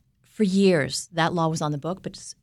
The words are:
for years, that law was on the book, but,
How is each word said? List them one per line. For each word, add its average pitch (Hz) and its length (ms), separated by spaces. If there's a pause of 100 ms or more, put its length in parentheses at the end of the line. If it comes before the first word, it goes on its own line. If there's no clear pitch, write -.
(220)
for - 220
years, 185 680
that 165 220
law 165 140
was 160 140
on 151 100
the 147 60
book, 160 240
but, - 420